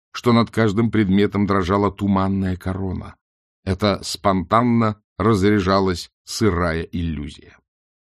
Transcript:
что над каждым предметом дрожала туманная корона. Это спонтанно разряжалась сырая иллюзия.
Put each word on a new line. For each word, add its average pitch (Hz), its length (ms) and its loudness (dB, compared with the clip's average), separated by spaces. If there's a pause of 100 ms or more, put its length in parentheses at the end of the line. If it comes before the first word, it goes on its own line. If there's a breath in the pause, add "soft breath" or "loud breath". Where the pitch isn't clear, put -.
(120)
что - 220 0
над 117 160 2
каждым 110 420 0
предметом 101 540 2
дрожала 98 460 0
туманная 95 640 -2
корона. 92 580 -8 (480)
Это 95 400 0
спонтанно 110 1000 0 (160)
разряжалась 98 920 2 (140)
сырая 85 600 -2
иллюзия. 80 720 -8 (560)